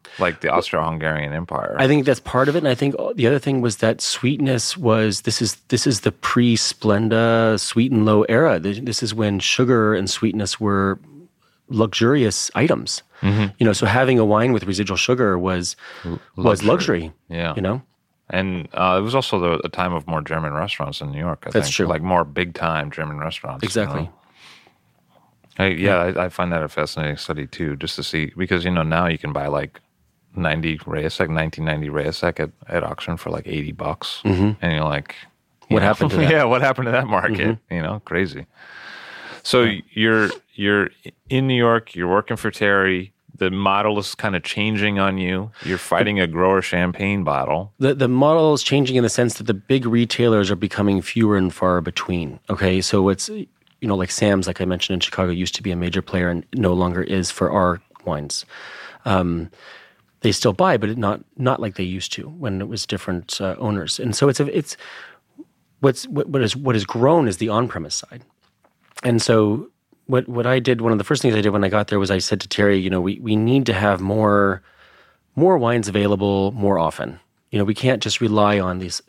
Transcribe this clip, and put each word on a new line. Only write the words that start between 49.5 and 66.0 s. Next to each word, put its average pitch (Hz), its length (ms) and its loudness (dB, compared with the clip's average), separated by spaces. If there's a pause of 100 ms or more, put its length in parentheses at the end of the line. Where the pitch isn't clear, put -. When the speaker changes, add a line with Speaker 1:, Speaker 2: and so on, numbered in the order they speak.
Speaker 2:
big 127 320 0
retailers 113 640 2
are 98 40 0
becoming 98 460 0
fewer 104 360 2
and 92 140 2
far 90 300 0
between, 82 580 -6 (120)
okay? 92 300 0
So 98 280 2
it's, 95 200 -2
you - 580 -12
know, 101 80 0
like 92 160 -2
Sam's, 98 340 2
like 92 160 -6
I 92 40 -2
mentioned 90 280 -2
in 90 60 -2
Chicago, 92 320 -2
used 87 240 -4
to - 80 -10
be 95 80 -2
a 87 40 -4
major 87 280 -2
player 90 260 -2
and 87 240 -4
no 104 200 2
longer 90 280 0
is 92 300 -2
for - 180 0
our 90 320 2 (240)
wines. 73 400 -6 (600)
Um, 87 440 0 (720)
they 117 120 2
still 107 220 2
buy, 180 240 4
but 110 220 -2
not, 104 220 -2 (140)
not 127 240 0
like 104 180 -6
they 98 60 -4
used 92 300 -6
to - 160 -12
when 123 320 -6
it 101 60 -6
was 110 180 -8
different, 90 560 -6
uh, 95 160 -4
owners. 101 420 -4
And 113 160 -2
so 143 140 4
it's 127 100 0
a, 143 160 -2
it's, - 220 -4 (1040)
what's, 135 280 2